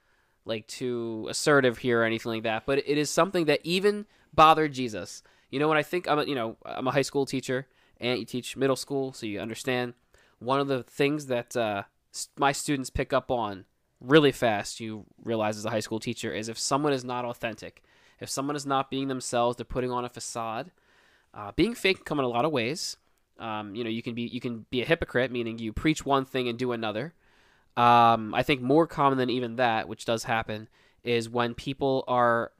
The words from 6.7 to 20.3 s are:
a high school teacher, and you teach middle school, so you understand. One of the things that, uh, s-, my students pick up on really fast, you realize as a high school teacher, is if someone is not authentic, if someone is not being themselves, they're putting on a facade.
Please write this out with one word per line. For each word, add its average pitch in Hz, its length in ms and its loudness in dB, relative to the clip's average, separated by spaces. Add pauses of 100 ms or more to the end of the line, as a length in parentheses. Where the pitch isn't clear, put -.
a 127 40 2
high 139 100 2
school 135 240 0
teacher, 131 420 -4 (320)
and 123 200 -2
you 113 60 -8
teach - 320 -8
middle 131 180 2
school, 135 380 -4
so - 120 -10
you 101 140 -4
understand. 120 540 -4 (460)
One 131 200 0
of 139 80 0
the 131 160 0
things 143 440 0
that, 120 280 -2
uh, 107 280 -2 (300)
s-, - 240 -10
my 139 140 4
students 139 380 -2
pick - 240 -2
up 131 180 2
on 104 340 -2 (360)
really 139 300 8
fast, 107 480 -2
you 110 260 -10 (180)
realize 107 340 0
as 104 80 -8
a 107 40 -4
high 113 100 -2
school 113 200 -4
teacher, 113 340 -6
is 110 160 -6
if 113 100 -10
someone 143 340 0
is 123 120 -4
not 123 200 -6
authentic, 113 580 -10 (360)
if 117 100 -10
someone 143 260 -4
is 139 100 -8
not 135 260 -2
being 135 160 -4
themselves, 123 500 0
they're 117 80 -8
putting 127 260 -4
on 123 140 -4
a 120 40 -8
facade. 117 640 -10 (640)